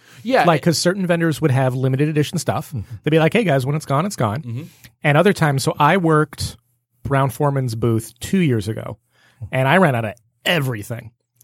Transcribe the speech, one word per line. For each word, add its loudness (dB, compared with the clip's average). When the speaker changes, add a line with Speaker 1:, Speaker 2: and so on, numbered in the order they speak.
Speaker 1:
Yeah. 2
Speaker 2:
Like, 4
'cause 2
certain 0
vendors 0
would 2
have 2
limited 2
edition -2
stuff. -4
Speaker 3:
Mm-hmm. -8
Speaker 2:
They'd -2
be 4
like, 2
"Hey, 2
guys, 0
when -2
it's -6
gone, -2
it's -8
gone." -2
Speaker 1:
Mm-hmm. -10
Speaker 2:
And 4
other 6
times, 0
so -2
I 4
worked 0
Brown-Forman's -2
booth -2
two -2
years 0
ago, -10
and 0
I 4
ran 4
out -2
of -8
everything. -4